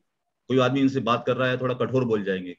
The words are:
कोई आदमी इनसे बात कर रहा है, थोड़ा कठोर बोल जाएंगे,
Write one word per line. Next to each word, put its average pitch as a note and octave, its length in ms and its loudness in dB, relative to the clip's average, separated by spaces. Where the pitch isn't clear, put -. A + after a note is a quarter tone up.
कोई C3 100 2
आदमी C3 220 2
इनसे C3+ 200 2
बात A#2 260 0
कर B2 100 0
रहा B2+ 140 0
है, B2+ 80 -2
थोड़ा B2 160 -2
कठोर B2 300 0
बोल G#2+ 200 0
जाएंगे, F#2 340 -6